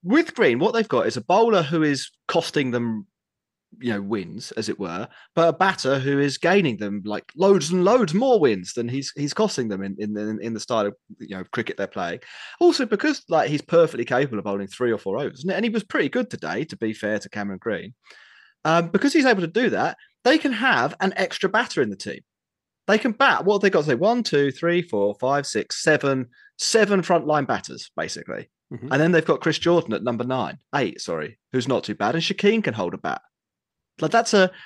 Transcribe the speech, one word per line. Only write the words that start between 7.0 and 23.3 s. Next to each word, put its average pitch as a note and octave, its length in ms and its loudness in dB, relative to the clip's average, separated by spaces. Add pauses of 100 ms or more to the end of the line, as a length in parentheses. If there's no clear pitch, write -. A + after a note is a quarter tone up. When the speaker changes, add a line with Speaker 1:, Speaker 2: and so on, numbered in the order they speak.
Speaker 1:
like, G#2 180 -6 (140)
loads F3 340 4
and F3+ 140 4
loads G#3 280 4
more A#3+ 240 4
wins G#2+ 360 2
than A#2 160 -4
he's, C3+ 260 -6
he's C#3+ 180 -4
costing E3 360 0
them G2 120 -4
in, G2 160 -8
in, G#2 200 -6
in, G#2+ 240 -6
in A2+ 120 -6
the G#2+ 60 -6
style G#2+ 280 0
of, G2+ 80 -6 (240)
you F#2 180 -12
know, F2+ 160 -10
cricket - 240 -4
they're G2 100 -4
playing. F2+ 320 -8 (400)
Also, D#4 260 4
because, C4 440 -2
like, D#3 200 2
he's D3 120 -2
perfectly D#3+ 420 2
capable B2 360 -2
of F2+ 40 -8
bowling G2+ 240 -4
three B2 240 -2
or G#2+ 60 0
four G2 200 -4
overs, C#3 280 -6
and, F#3 80 -2
and G#3 100 -2
he A#3+ 60 0
was G#3 160 -4
pretty G#3 240 -2
good B3 200 -2
today, F#2 360 -6
to - 100 -14
be A2 160 -4
fair G#2+ 260 -2
to G2+ 120 -8
Cameron G2+ 300 -8
Green. G#2 340 -6 (720)
Um, E3+ 240 2
because G3 240 0
he's D4 120 4
able A3+ 140 4
to E3+ 80 -2
do G#3 220 0
that, A#2+ 260 -2 (300)
they D4 120 4
can D4 140 0
have G#3 480 0
an F#3+ 160 0
extra F#3+ 320 -4
batter G#3 340 -2
in A2 80 0
the G2 60 -8
team. C#2 240 -12 (680)
They G#3 100 4
can A3+ 160 0
bat, G#3+ 320 2